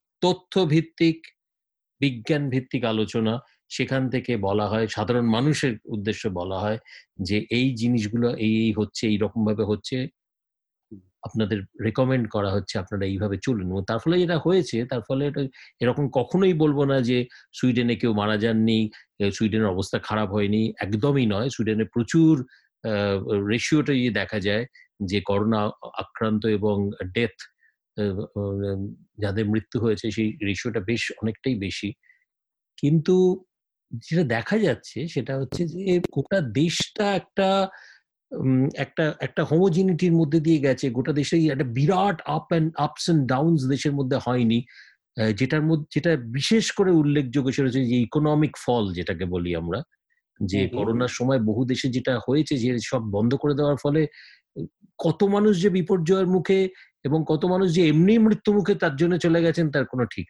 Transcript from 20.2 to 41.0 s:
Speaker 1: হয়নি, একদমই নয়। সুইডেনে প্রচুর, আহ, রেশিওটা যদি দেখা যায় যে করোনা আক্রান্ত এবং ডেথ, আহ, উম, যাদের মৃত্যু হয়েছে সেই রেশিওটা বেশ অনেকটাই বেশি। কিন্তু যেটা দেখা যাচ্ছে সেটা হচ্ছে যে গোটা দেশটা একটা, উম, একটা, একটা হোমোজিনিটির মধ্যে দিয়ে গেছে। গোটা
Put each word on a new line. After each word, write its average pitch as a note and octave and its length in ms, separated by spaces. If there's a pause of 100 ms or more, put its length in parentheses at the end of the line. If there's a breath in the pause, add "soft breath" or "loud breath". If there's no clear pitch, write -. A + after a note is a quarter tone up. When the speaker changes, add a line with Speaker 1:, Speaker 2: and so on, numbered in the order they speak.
Speaker 1:
হয়নি, G#2+ 500
একদমই A#2 440
নয়। G2 240
সুইডেনে G#2+ 360
প্রচুর, D3+ 600 (400 soft breath)
আহ, G2+ 480
রেশিওটা A#2 600
যদি B2 160
দেখা G2+ 300
যায় G#2 260 (380 soft breath)
যে G2 180
করোনা G#2 440 (160)
আক্রান্ত G#2+ 640
এবং G#2 440 (240)
ডেথ, A#2 220 (640)
আহ, G2+ 400
উম, G2 560 (220)
যাদের G#2 320
মৃত্যু A2 300
হয়েছে G#2+ 320
সেই G#2+ 340
রেশিওটা G#2+ 340
বেশ A2 320 (100)
অনেকটাই A2+ 340
বেশি। G2 380 (880 soft breath)
কিন্তু F3+ 600 (500)
যেটা D#3+ 300
দেখা A#2 340
যাচ্ছে D3+ 500
সেটা C3+ 300
হচ্ছে C3+ 300
যে F3+ 340 (100)
গোটা E3+ 300
দেশটা D3+ 760
একটা, F#3+ 540 (640 loud breath)
উম, C3 440
একটা, D3 440
একটা D#3 240
হোমোজিনিটির F3+ 680
মধ্যে D#3+ 260
দিয়ে D#3 180
গেছে। C3+ 320
গোটা B2+ 240